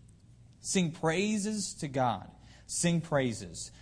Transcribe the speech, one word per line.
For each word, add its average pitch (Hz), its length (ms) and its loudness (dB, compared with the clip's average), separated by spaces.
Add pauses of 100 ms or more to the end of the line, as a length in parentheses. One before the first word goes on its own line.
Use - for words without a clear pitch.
(600)
Sing 175 320 2
praises 202 880 0
to 156 80 -4
God. 123 420 0 (360)
Sing 170 340 2
praises. 113 800 -2